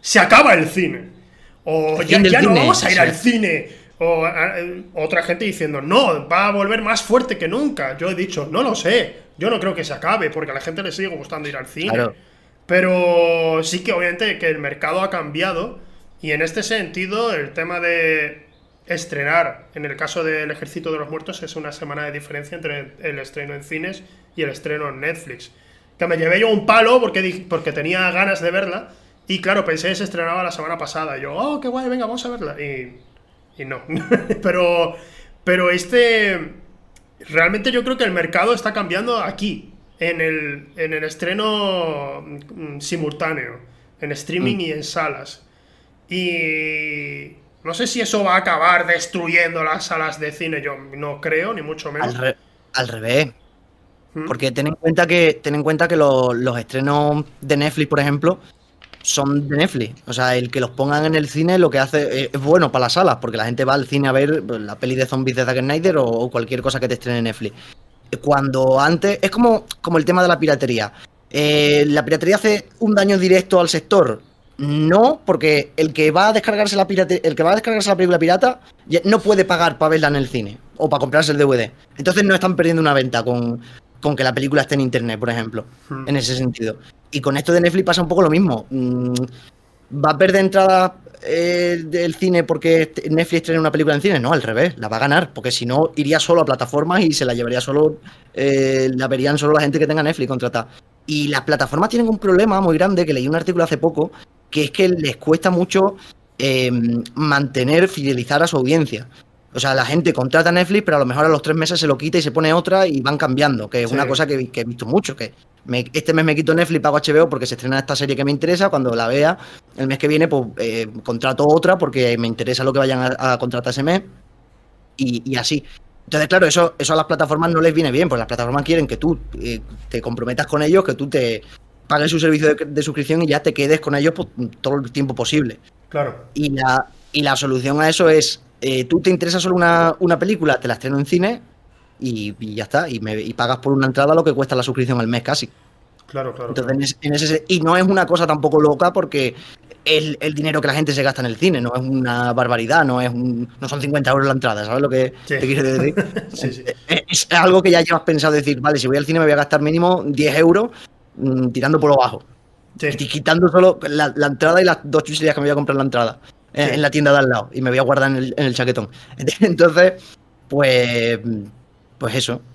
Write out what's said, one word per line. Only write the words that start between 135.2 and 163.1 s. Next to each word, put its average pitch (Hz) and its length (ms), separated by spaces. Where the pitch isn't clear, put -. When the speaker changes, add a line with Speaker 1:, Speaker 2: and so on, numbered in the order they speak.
Speaker 1:
Claro. 139 440
Speaker 2:
Y 147 180
la, 131 340
y 147 100
la 139 140
solución 139 460
a 156 80
eso 165 200
es: 156 320
eh, 131 240
tú 160 160
te 190 80
interesa 175 300
solo 180 160
una, 170 440
una 170 200
película, 160 400
te - 80
la 117 80
estreno 135 240
en 143 60
cine 180 360
y, 107 400
y 107 160
ya 107 80
está, 151 260
y, 120 100
me, 107 200
y 117 140
pagas 123 240
por 139 160
una 135 140
entrada 139 280
lo 165 80
que 156 100
cuesta 135 220
la 127 80
suscripción 127 360
al 113 80
mes 120 140
casi. 139 280
Speaker 1:
Claro, 131 260
claro, 120 160
Speaker 2:
Entonces, 120 160
Speaker 1:
claro. 131 120
Speaker 2:
en 139 60
ese, 135 180
en 147 120
ese 151 140
se-, 156 200
y 185 140
no 165 160
es 185 60
una 190 220
cosa 170 220
tampoco 151 340
loca 151 320
porque 143 400
el, 156 380
el 151 120
dinero 151 280
que 143 60
la 139 60
gente 147 200
se 135 100
gasta 131 180
en 123 40
el 117 120
cine 160 220
no 120 160
es 127 60
una 123 520
barbaridad, 120 520
no 127 160
es 123 80
un, 120 400
no 135 80
son 139 140
cincuenta 143 300
euros 139 160
la 135 60
entrada, 117 300
¿sabes 117 180
lo 143 80
que 127 240
Speaker 1:
Sí. 143 140
Speaker 2:
te 131 80
quiero 139 160
decir? 131 320
Speaker 1:
<laughs> - 180
Sí, 131 200
sí. 127 100
Speaker 2:
Es, - 420
es - 20
algo 180 300
que 185 100
ya 170 100
llevas 165 220
pensado 156 300
decir, 143 280
vale, 147 180
si 123 80
voy 135 100
al 147 80
cine 160 140
me 160 60
voy 151 80
a 147 40
gastar 147 240
mínimo 170 440
diez 143 320
euros, 175 320
mm, 131 320
tirando 135 300
por 147 100
lo 139 80
bajo. 127 260
Speaker 1:
Sí. 156 80
Speaker 2:
Y 139 80
quitando 160 420